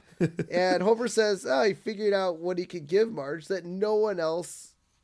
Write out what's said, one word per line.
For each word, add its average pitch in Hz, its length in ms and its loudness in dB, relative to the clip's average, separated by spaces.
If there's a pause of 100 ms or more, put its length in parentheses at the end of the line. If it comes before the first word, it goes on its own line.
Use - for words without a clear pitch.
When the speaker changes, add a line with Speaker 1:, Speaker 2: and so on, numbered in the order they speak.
(200)
Speaker 1:
<laughs> 165 300 -2
Speaker 2:
And 180 320 2
Homer 226 280 2
says, 208 380 2
"Oh, 254 160 4
he 214 100 4
figured 208 400 -2
out 185 260 0
what 175 180 -2
he 180 80 -4
could 160 220 -10
give 214 240 4
Marge 147 360 -8
that 180 180 -4
no 196 300 0
one 208 240 2
else. 160 540 -4 (300)